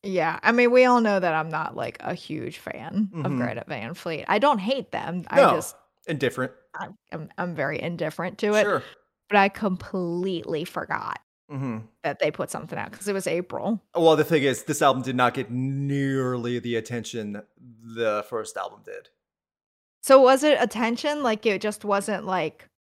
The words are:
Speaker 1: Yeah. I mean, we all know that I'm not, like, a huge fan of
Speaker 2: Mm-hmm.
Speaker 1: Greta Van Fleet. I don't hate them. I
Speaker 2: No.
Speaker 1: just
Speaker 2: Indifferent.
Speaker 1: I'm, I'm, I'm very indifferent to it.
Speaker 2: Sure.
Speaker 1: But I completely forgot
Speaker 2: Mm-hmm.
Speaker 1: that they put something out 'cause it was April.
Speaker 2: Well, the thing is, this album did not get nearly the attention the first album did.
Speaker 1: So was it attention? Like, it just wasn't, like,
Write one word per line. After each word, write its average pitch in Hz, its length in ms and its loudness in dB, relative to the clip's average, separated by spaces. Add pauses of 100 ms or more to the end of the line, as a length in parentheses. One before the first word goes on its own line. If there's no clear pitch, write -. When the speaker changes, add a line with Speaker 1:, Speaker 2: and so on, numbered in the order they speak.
Speaker 1:
Yeah. 180 400 -2
I 220 100 2
mean, 240 180 4
we 254 160 8
all 247 160 6
know 202 180 2
that 170 140 0
I'm 160 160 -2
not, 160 260 -4
like, 113 240 -6
a - 140 -6
huge 156 440 -10
fan 190 540 -4
of 165 80 -8
Speaker 2:
Mm-hmm. 139 180 -2
Speaker 1:
Greta 120 300 -4
Van 123 240 -8
Fleet. 165 360 -8
I 208 100 2
don't 262 200 4
hate 226 340 -4
them. 170 360 -6
I - 80 0
Speaker 2:
No. - 200 8
Speaker 1:
just - 200 -6 (300)
Speaker 2:
Indifferent. 131 460 -2 (220)
Speaker 1:
I'm, 180 220 -12 (160)
I'm, 160 240 -10
I'm 180 180 -6
very 147 260 -2
indifferent 170 580 -6
to 208 160 0
it. 214 80 4
Speaker 2:
Sure. 196 200 0 (460)
Speaker 1:
But 202 80 2
I 202 140 6
completely 180 1120 -4
forgot - 540 -8 (340)
Speaker 2:
Mm-hmm. 131 260 -6 (260)
Speaker 1:
that 147 160 -4
they 151 100 2
put - 180 -6
something 160 300 -10
out 95 140 -8
'cause - 160 -10
it 202 40 -2
was 190 140 -4
April. 180 560 -4 (120)
Speaker 2:
Well, 165 200 8
the 151 100 4
thing 151 200 2
is, 127 200 2
this - 160 -2
album 135 220 4
did 123 140 -4
not 123 180 4
get 120 160 -6
nearly 131 1080 -2
the 120 160 -2
attention 110 680 -6 (160)
the 113 720 -4
first 110 260 -8
album 101 300 -10
did. 95 220 -16 (960)
Speaker 1:
So 269 160 10
was 269 240 8
it 302 180 6
attention? 247 640 -2
Like, 220 200 -2
it 196 160 0
just 208 240 -6
wasn't, 202 400 -2
like, 175 440 -4 (240)